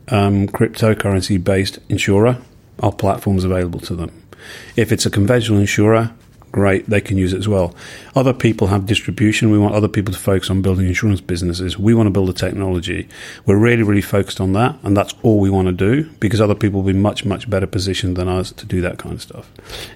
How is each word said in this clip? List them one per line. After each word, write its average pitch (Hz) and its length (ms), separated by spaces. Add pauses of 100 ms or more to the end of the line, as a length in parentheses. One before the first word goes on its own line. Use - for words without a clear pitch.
um, 101 400
cryptocurrency-based 98 1300 (100)
insurer, 104 500 (420)
our 107 100
platform's 98 540
available 90 340
to - 160
them. 85 160 (640)
If 113 160
it's 110 160
a 104 40
conventional 110 500
insurer, 110 500 (400)
great, 98 400
they 101 100
can 95 160
use 92 160
it 95 60
as 98 100
well. 92 260 (400)
Other 131 200
people 113 320
have 98 180
distribution. 107 680
We 107 80
want 101 160
other 104 140
people 95 240
to 92 60
focus 95 320
on 95 100
building 92 260
insurance 92 360
businesses. 90 560
We 104 160
want 113 140
to - 20
build 92 180
a 90 60
technology. 92 720 (380)
We're 98 100
really, 117 280
really 101 180
focused - 380
on 95 120
that, 117 300
and 101 140
that's 98 260
all 110 160
we 98 100
want 95 200
to 90 40
do, 113 460
because 107 240
other 104 140
people 98 260
will 95 100
be 95 60
much, 101 260
much 98 240
better 98 180
positioned 92 500
than 92 120
us 90 240
to - 140
do 95 160
that 85 160
kind - 160
of 78 80
stuff. - 280 (460)